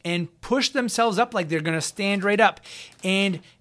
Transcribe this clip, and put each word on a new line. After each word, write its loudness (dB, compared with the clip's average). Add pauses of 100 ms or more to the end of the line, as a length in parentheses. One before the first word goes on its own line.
and -4
push 0
themselves 0
up 2
like -2
they're 0
gonna -2
stand -2
right 2
up. 4 (420)
And 0 (200)